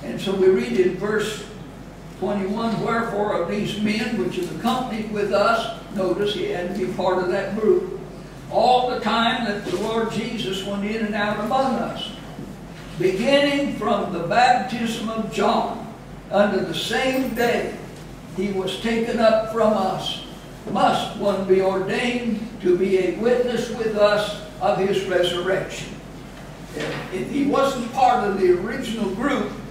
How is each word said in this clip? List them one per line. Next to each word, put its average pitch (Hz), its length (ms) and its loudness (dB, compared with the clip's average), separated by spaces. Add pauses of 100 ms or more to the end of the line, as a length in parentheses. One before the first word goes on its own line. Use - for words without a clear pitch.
And 139 160 -6
so 196 140 -2
we 190 140 6
read 190 320 4
in 180 160 4
verse 208 500 -2 (720)
twenty-one, 202 640 -2
"Wherefore 208 600 0
of - 80 -2
these 208 320 -2
men 220 420 0
which - 140 -2
have 170 200 -4
accompanied 214 540 -2
with 202 220 0
us," 214 480 2 (140)
notice 185 380 0
he - 160 -2
had - 240 -4
to - 120 -2
be - 80 -4
part 185 240 2
of 180 120 0
that 202 300 -2
group, 196 400 2 (500)
"all 247 400 4
the 226 120 -2
time 226 420 2
that 202 220 -4
the 180 160 -2
Lord 220 320 -2
Jesus 190 500 -4
went 202 220 -4
in 214 220 -2
and 208 60 -2
out 208 300 -2
among 262 320 2
us, - 360 -4 (840)
beginning 277 760 2
from 196 380 -2
the 175 60 -4
baptism 226 920 2
of 220 240 -4
John, - 600 0 (380)
unto 202 320 4
the - 100 -4
same 254 640 0
day - 380 0 (640)
he 196 160 0
was 185 260 -2
taken 226 400 0
up - 320 6
from 214 220 4
us, - 480 -2 (500)
must 185 460 2
one 196 280 0
be 190 160 6
ordained 226 840 0 (140)
to 180 160 4
be 190 200 4
a 180 200 2
witness 240 540 2
with 220 260 -2
us 208 440 4 (200)
of 180 160 2
his 190 280 2
resurrection." 180 840 0 (1200)
If - 160 -4
he - 160 0
wasn't 254 480 2
part 233 340 4
of 190 120 0
the 180 120 6
original 220 600 0
group 254 400 -2 (200)